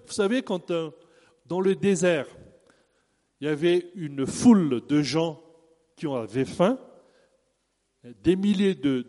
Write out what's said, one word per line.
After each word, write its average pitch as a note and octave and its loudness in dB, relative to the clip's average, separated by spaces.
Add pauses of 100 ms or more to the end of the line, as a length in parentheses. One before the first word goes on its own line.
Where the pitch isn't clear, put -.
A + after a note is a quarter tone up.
vous - -16
savez, G#3+ 0
quand, F#3 -6
euh, E3 -4 (540)
dans F3 -6
le F#3+ 2
désert, E3+ 0 (1120)
il C#3 -6
y - -2
avait E3+ 0
une C#3+ -6
foule E3 2
de D3 2
gens D3+ -4 (520)
qui D#3+ -8
avaient B2 -4
faim, F#3 0 (1400)
des F3 4
milliers G3 2
de, C3 -2